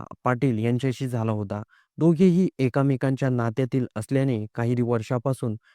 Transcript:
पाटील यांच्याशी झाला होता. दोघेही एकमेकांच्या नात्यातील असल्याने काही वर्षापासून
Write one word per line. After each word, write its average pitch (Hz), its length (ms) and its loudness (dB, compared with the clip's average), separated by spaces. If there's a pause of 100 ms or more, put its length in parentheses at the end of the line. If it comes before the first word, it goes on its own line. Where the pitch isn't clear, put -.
(240)
पाटील 123 360 0
यांच्याशी 123 480 -2
झाला 113 240 -2
होता. 104 300 -6 (360)
दोघेही 170 500 4 (120)
एकमेकांच्या 135 720 0
नात्यातील 123 560 0 (100)
असल्याने 127 500 0 (100)
काही 120 260 0
वर्षापासून 120 760 -2 (200)